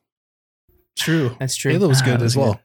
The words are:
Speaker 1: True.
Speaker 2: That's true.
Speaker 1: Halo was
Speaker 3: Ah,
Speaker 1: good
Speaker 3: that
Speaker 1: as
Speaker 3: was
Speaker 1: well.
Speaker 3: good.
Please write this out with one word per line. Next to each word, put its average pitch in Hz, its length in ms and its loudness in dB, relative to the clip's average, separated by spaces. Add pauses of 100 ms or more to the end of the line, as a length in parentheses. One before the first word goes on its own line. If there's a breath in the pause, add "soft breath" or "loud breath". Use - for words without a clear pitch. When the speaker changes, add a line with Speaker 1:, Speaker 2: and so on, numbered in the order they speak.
(960)
Speaker 1:
True. 156 420 -2
Speaker 2:
That's 135 160 -4
true. 139 160 -2
Speaker 1:
Halo 180 160 2
was 135 140 4
Speaker 3:
Ah, 127 40 2
Speaker 1:
good 123 140 2
Speaker 3:
that 117 60 0
Speaker 1:
as 120 100 0
Speaker 3:
was - 20 -2
Speaker 1:
well. 123 160 2
Speaker 3:
good. - 120 -12